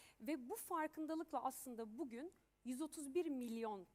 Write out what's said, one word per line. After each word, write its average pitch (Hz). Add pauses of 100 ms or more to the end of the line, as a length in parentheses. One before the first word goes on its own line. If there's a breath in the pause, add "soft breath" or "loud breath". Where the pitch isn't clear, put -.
(220 loud breath)
Ve 254
bu 415
farkındalıkla 311
aslında 226
bugün 277 (300)
yüz 254
otuz 294
bir 339
milyon 226